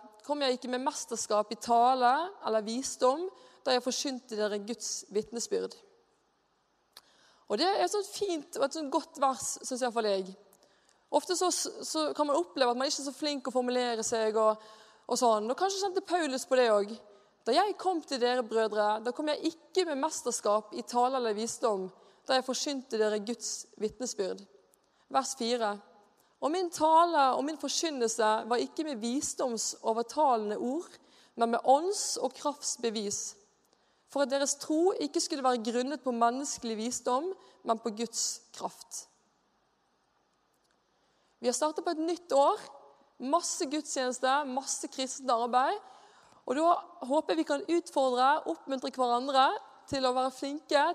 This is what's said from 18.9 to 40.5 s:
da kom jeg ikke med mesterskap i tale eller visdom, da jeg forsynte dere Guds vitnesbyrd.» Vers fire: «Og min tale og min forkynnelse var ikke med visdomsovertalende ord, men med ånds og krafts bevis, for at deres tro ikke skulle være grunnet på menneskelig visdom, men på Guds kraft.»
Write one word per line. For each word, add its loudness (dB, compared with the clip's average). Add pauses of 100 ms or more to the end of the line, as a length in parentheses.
da -2
kom -4
jeg -2
ikke -2
med -2
mesterskap -2
i -6
tale 0
eller -2
visdom, -2 (420)
da 2
jeg 2
forsynte -4
dere 2
Guds -8 (100)
vitnesbyrd.» -6 (720)
Vers 0
fire: 0 (680)
«Og 0
min -2
tale 6
og 0
min -6
forkynnelse 0 (180)
var 2
ikke -6
med -4
visdomsovertalende 0
ord, -4 (480)
men 2
med 2
ånds 2
og -2
krafts -6
bevis, -4 (760)
for 0
at -2
deres 0
tro 2
ikke -2
skulle -2
være 2
grunnet -2
på -2
menneskelig -2
visdom, -2 (320)
men 0
på -6
Guds -6 (180)
kraft.» -12 (2250)